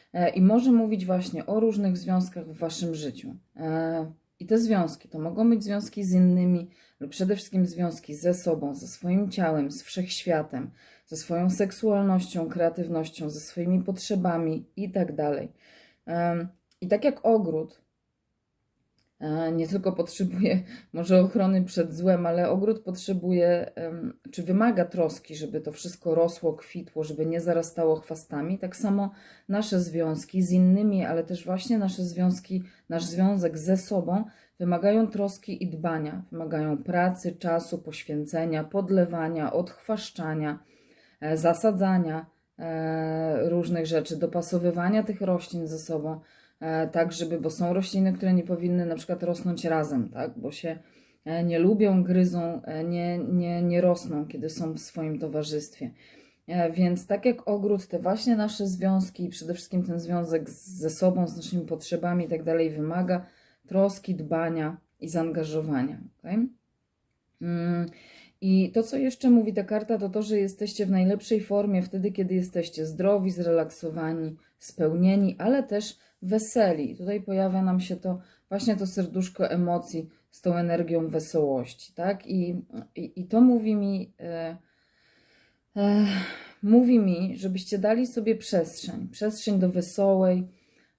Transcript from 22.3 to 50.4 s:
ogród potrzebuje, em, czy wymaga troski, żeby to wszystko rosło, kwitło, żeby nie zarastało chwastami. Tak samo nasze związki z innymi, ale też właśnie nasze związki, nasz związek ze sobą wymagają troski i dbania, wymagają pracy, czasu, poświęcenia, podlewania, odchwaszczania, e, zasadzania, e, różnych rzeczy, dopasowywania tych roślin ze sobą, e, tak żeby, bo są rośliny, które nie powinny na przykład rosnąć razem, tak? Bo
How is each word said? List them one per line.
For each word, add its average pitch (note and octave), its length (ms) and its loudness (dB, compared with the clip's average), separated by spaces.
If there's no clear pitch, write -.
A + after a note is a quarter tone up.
ogród G#3 340 0
potrzebuje, F3+ 920 0
em, E3 440 -8
czy F3 120 -8
wymaga F#3+ 420 4
troski, D#3+ 500 -2
żeby D3+ 260 -8
to D3+ 100 -8
wszystko F3 440 -4
rosło, E3 380 2
kwitło, - 500 -10
żeby D#3 220 -4
nie E3 160 -2
zarastało E3 540 0
chwastami. D#3+ 640 -6
Tak F#3 160 -8
samo G3+ 360 0
nasze G3+ 300 0
związki E3 600 -2
z F3+ 100 0
innymi, F#3 540 4
ale E3 180 0
też F3+ 220 -8
właśnie F#3+ 320 -2
nasze F#3 260 -2
związki, F3+ 600 0
nasz E3 140 -4
związek F3 540 2
ze F3+ 200 2
sobą F#3 460 0
wymagają G3 460 4
troski G3+ 560 -4
i F3+ 40 -2
dbania, D#3+ 540 -4
wymagają D#3+ 460 -2
pracy, F3+ 540 0
czasu, E3+ 460 -2
poświęcenia, D#3 880 -4
podlewania, E3+ 880 0
odchwaszczania, D#3 1040 -4
e, D#3 160 0
zasadzania, E3+ 880 2
e, D#3+ 920 -2
różnych E3+ 360 0
rzeczy, D#3 320 -2
dopasowywania F3 840 0
tych G#3 180 -6
roślin F3 460 -2
ze D#3 120 -8
sobą, D#3+ 400 -6
e, D#3+ 280 -2
tak E3+ 240 0
żeby, E3 280 -4
bo D3+ 100 -2
są F3 240 0
rośliny, F#3+ 400 2
które F#3 200 0
nie F3 100 4
powinny F3 420 0
na E3 100 -4
przykład F3 280 -6
rosnąć E3+ 420 -2
razem, D3 440 0
tak? C3 300 -8
Bo A#2+ 120 -8